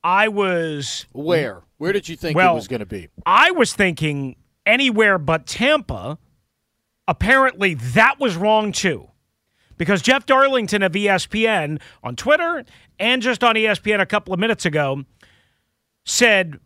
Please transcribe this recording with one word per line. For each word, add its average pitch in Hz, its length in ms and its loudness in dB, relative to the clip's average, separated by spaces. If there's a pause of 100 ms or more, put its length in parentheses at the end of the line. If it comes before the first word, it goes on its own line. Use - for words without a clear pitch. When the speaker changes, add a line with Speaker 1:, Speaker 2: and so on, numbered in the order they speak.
Speaker 1:
I 190 240 2
was 170 840 -4
Speaker 2:
Where? 143 500 -2 (160)
Where 170 140 -4
did 196 160 -4
you 165 80 -10
think 156 200 -4
Speaker 1:
Well, 180 160 4
Speaker 2:
it - 20 2
was 110 140 -6
gonna 110 180 -6
be? 90 220 -12 (180)
Speaker 1:
I 240 240 4
was 330 240 0
thinking 147 640 -2 (280)
anywhere 220 540 2
but 160 280 -2
Tampa. 165 720 -4 (920)
Apparently, 208 680 2
that 202 460 2
was 214 160 -2
wrong, 214 340 2
too. 151 380 -4 (680)
Because 175 260 0
Jeff 262 240 0
Darlington 262 560 2
of 180 120 0
E 202 140 0
S 190 180 0
P 220 200 -2
N 156 320 -2 (240)
on 120 140 -10
Twitter 320 480 0 (340)
and 240 240 0
just 233 200 -2
on 226 140 2
E 220 100 0
S 208 120 0
P 208 140 -4
N 202 80 0
a 190 60 0
couple 208 280 -4
of 175 60 -4
minutes 220 260 -2
ago 143 380 -2 (1000)
said 190 600 2